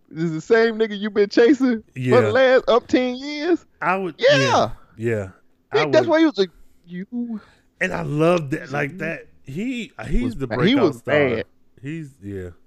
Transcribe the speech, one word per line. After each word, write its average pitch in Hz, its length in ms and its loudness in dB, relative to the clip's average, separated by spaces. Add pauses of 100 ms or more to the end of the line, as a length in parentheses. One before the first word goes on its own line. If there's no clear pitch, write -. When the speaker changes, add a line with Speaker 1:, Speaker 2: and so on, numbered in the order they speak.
(140)
Speaker 1:
is 165 180 -2
the 160 80 -4
same 226 380 2
nigga 208 200 -2
you 208 120 -4
been 202 180 2
chasing 240 540 2
for - 160 -16
Speaker 2:
Yeah. 127 220 4
Speaker 1:
the 214 120 2
last 254 340 4
umpteen 247 520 0
years. 294 460 -4 (160)
Speaker 2:
I 175 160 -2
would, 185 220 -6
Speaker 1:
Yeah. 554 200 4
Speaker 2:
yeah, 480 320 2 (280)
yeah. 110 300 -4 (440)
I - 80 2
Speaker 1:
Think 302 120 0
that's 320 140 4
Speaker 2:
would 339 60 -2
Speaker 1:
why 311 80 4
he 330 60 4
was 285 120 -2
like, 190 120 0 (340)
"You." 208 560 -10 (400)
Speaker 2:
And 175 120 -2
I 170 100 -8
love 156 480 0
that, 143 120 -6
Speaker 1:
He's 127 100 -14
Speaker 2:
like, 143 180 -4
Speaker 1:
like, 180 80 -16
Speaker 2:
that. 156 280 -10 (180)
He, 226 480 -8 (160)
he's 202 140 0
Speaker 1:
was 208 140 -4
Speaker 2:
the 135 100 -6
Speaker 1:
mad. 117 140 -4
He 214 140 4
Speaker 2:
breakout 226 140 4
Speaker 1:
was 123 100 -4
Speaker 2:
star. 143 320 0
Speaker 1:
mad. 113 140 -4 (380)
Speaker 2:
He's, 151 280 -12 (120)
yeah. 98 280 -10 (160)